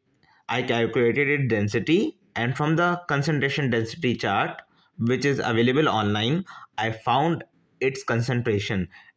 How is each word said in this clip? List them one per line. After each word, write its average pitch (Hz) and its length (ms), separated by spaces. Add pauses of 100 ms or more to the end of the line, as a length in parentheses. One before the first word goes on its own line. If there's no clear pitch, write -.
(480)
I 123 140
calculated 117 680
its 139 220
density, 110 680 (180)
and 120 200
from 156 220
the 175 320
concentration 139 600
density 113 460
chart, 117 460 (360)
which 120 280
is 139 180
available 123 460
online, 107 560 (320)
I 113 140
found 139 520 (380)
its 135 220
concentration, 117 840 (300)